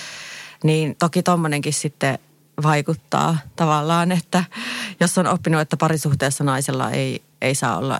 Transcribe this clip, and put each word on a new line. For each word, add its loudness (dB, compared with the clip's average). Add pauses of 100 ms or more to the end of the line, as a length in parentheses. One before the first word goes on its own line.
(640)
Niin 2
toki 2
tommonenkin 0
sitten -2 (440)
vaikuttaa 2 (180)
tavallaan, 2
että 0 (560)
jos 2
on 2
oppinut, 2
että -2
parisuhteessa 0
naisella 0
ei, -2 (200)
ei 0
saa 0
olla -2